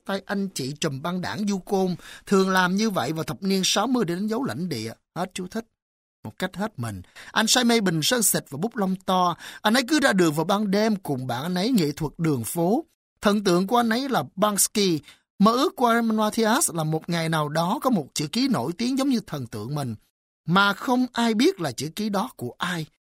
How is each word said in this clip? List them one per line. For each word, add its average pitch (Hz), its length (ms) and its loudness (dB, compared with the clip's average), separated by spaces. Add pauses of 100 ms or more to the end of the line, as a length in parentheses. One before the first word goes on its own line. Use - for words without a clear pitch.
tay 196 220 -6
anh 196 220 -4
chị 143 320 -8
trùm 139 220 -4
băng 180 180 -4
đảng 175 280 -4
du 196 100 0
côn, 185 380 0 (300)
thường 190 240 4
làm 185 260 2
như 220 140 2
vậy 151 220 -2
vào 160 120 -4
thập 151 180 -10
niên 190 220 0
sáu 214 220 2
mươi 247 180 2
để 165 100 -2
đánh 196 120 -4
dấu 226 180 -2
lãnh 156 240 -4
địa. 113 240 -6 (220)
Hết 180 200 -6
chú 180 120 -8
thích. 220 200 -8 (580)
Một - 140 -12
cách 185 180 -6
hết 208 220 -6
mình. 107 240 -8 (300)
Anh 220 140 2
say 254 180 4
mê 233 160 6
bình 170 220 2
sơn 240 200 0
xịt - 280 0
và 135 120 -10
bút 233 140 -4
lông 190 200 0
to. 180 400 0 (260)
Anh 214 120 2
ấy 269 140 4
cứ 302 120 4
ra 254 120 4
đường 175 220 4
vào 160 100 0
ban 202 260 0
đêm 214 260 2
cùng 131 300 -6
bạn 123 160 -4
anh 180 120 -4
ấy 190 160 0
nghệ 165 220 2
thuật 147 260 -4
đường 147 260 0
phố. 180 400 0 (360)
Thần 208 240 2
tượng 185 220 2
của 240 100 0
anh 233 120 2
ấy 254 200 -2
là 185 160 0 (120)
Banksy. 190 640 0 (380)
Mơ 208 140 6
ước 285 240 0
của 247 100 2
anh 226 300 2
Matthias 220 540 2
là 160 140 -4
một 156 240 -2
ngày 165 200 -2
nào 156 200 0
đó 170 340 0
có 254 80 2
một 160 240 2
chữ 147 120 -2
ký 254 220 0
nổi 151 300 0
tiếng 247 200 -2
giống 269 100 2
như 240 120 2
thần 135 260 -8
tượng 113 280 -8
mình, 131 200 -4 (520)
mà 196 260 4
không 254 400 0
ai 233 220 2
biết 269 260 2
là 147 120 -2
chữ 131 240 -8
ký 214 120 -4
đó 202 280 -2
của 120 220 -8
ai. 175 280 -4 (300)